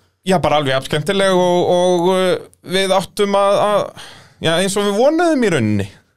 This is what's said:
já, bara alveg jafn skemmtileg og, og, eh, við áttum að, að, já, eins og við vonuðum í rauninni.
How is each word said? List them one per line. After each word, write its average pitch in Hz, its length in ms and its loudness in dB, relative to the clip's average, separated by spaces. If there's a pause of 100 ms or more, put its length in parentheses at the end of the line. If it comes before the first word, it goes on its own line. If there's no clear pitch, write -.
(240)
já, - 160 0
bara 147 220 0
alveg 131 100 -2
jafn 135 160 -2
skemmtileg 190 480 0
og, 180 380 2
og, 180 420 2
eh, 180 300 -2 (180)
við 190 320 -2
áttum 202 400 -2
að, 196 300 2
að, 208 180 0 (560)
já, 160 140 -2
eins 190 260 -2
og 202 80 0
við 202 140 0
vonuðum 320 420 2
í 196 80 2
rauninni. 107 380 0 (280)